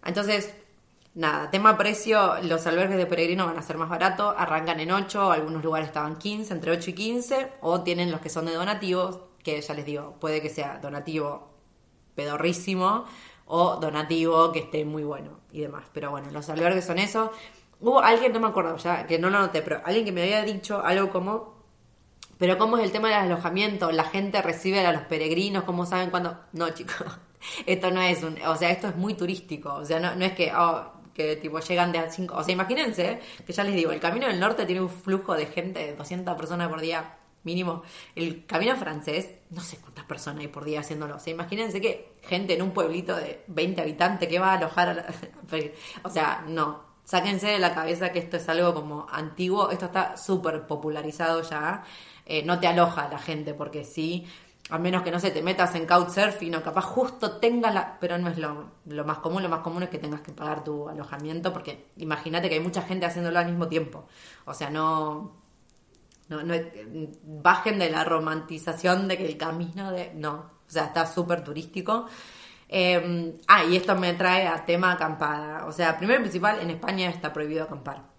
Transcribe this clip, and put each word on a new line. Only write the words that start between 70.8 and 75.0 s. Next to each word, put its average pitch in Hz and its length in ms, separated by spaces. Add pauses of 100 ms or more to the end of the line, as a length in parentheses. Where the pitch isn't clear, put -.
está 165 200
súper 170 380
turístico. 185 640 (600)
Eh... 175 680 (100)
ah, 190 180
y 175 100
esto 185 200
me 180 180
trae 180 340
a 165 180
tema 180 280
acampada. 156 720